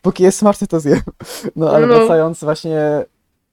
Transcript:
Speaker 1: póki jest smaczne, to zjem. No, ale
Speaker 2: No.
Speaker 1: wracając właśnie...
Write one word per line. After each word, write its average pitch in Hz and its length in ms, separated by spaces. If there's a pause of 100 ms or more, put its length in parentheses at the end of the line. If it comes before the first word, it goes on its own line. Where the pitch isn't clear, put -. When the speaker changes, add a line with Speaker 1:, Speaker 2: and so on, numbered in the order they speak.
Speaker 1:
póki 185 220
jest 185 140
smaczne, 202 300
to 160 120
zjem. 147 200 (560)
No, 156 160
ale 156 160
Speaker 2:
No. 240 80
Speaker 1:
wracając 165 480
właśnie... 156 360 (720)